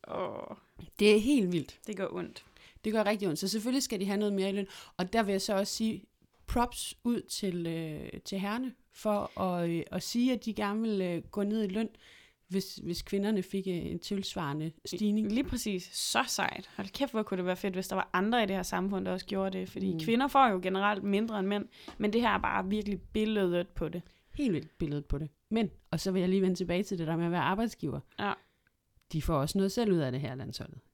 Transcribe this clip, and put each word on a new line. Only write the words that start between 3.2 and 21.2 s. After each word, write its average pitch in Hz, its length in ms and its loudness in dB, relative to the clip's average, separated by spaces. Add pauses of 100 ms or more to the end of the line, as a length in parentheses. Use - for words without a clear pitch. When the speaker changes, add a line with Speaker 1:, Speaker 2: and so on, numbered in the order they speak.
Speaker 2:
ondt, 151 100 0
så 190 100 -2
selvfølgelig 233 340 0
skal - 180 -4
de 196 60 0
have 196 100 0
noget 208 180 2
mere 190 140 2
i 196 40 -2
løn. 196 140 -2 (300)
Og 180 160 -4
der 226 100 4
vil 202 100 2
jeg 190 100 2
så 214 140 0
også 202 180 0
sige 220 300 -2 (420)
props - 480 0 (100)
ud 240 160 2
til, 175 460 -4
øh, 165 580 -6
til 196 140 -6
herrerne 220 340 -2 (200)
for - 480 -2
at, 175 300 0
øh, 165 200 0
at 185 120 -4
sige, 247 300 2
at 226 120 -2
de 214 100 -4
gerne 208 260 -2
vil, 220 200 0
øh, 175 220 -2
gå - 200 -4
ned 214 220 2
i - 20 0
løn, 208 220 -2 (600)
hvis, 185 280 -2
hvis - 260 -6
kvinderne 202 400 2
fik, 190 240 -4
øh, 185 80 -2
en 170 240 -4
tilsvarende 160 760 -4 (120)
stigning. 208 480 0
Speaker 1:
Lige 262 120 2
præcis. 208 480 -4
Så - 340 0
sejt. - 500 -2
Hold 196 120 -8
kæft, 277 240 -4
hvor 220 100 0
kunne 202 160 -2
det 180 80 -2
være 180 100 0
fedt, 190 180 -4
hvis 185 140 -4
der 190 80 -4
var - 160 -2
andre 220 300 2
i 208 40 2
det 196 100 -2
her 180 60 -2
samfund, 185 440 -2
der 185 60 -2
også 185 140 -6
gjorde 190 320 -2
det. 185 100 -6
Fordi 190 240 -2
Speaker 2:
Mm. 160 80 -2
Speaker 1:
kvinder 233 280 2
får 269 200 8
jo 185 140 2
generelt 196 420 2
mindre 208 340 2